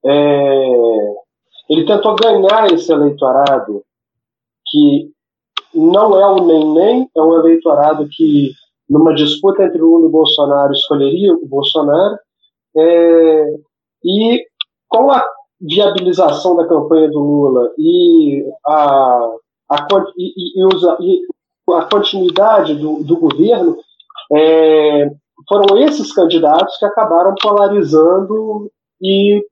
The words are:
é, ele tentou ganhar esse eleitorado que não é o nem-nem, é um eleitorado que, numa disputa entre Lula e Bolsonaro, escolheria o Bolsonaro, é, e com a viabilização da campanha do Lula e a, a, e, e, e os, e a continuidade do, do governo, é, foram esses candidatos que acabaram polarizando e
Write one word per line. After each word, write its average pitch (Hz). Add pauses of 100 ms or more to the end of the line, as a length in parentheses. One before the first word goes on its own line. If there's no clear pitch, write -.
é, 135 (540)
ele 160
tentou 208
ganhar 208
esse 165
eleitorado 135 (840)
que 147 (640)
não 190
é 202
o 185
nem-nem, 165
é 160
um 165
eleitorado 151
que, 147 (360)
numa 156
disputa 185
entre 170
Lula 165
e 147
Bolsonaro, 143
escolheria 151
o 165
Bolsonaro, 151 (580)
é, 165 (480)
e 214 (420)
com 262
a - (340)
viabilização 180
da 165
campanha 156
do 151
Lula 139
e 165 (220)
a, 139 (420)
a, 151 (300)
e, 180
e, -
e 185
os, 185 (180)
e 180 (500)
a 170
continuidade 190
do, 151
do 160
governo, 165 (540)
é, 156 (400)
foram 202
esses 294
candidatos 170
que -
acabaram 180
polarizando 202 (300)
e 202